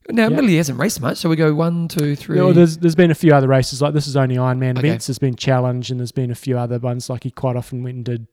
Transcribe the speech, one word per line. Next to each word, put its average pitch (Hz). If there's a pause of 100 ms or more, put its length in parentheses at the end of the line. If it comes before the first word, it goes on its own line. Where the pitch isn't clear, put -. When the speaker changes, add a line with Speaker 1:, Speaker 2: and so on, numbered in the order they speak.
Speaker 1:
Now, 226
Speaker 2:
Yeah. -
Speaker 1:
admittedly, 240
he 156
hasn't 139
raced 160
much, 131
so 170
we 160
go 156
one, 170
two, 147
three. -
Speaker 2:
No, 180
there's, 170
there's 165
been 175
a 151
few 156
other 135
races. 131
Like, 143
this 143
is 139
only 127
Ironman 127
Speaker 1:
Okay. 143
Speaker 2:
events. -
There's 127
been 127
Challenge, 123
and 127
there's 120
been 127
a 113
few 127
other 120
ones. 123
Like, 123
he 127
quite 127
often 123
went 127
and 123
did 113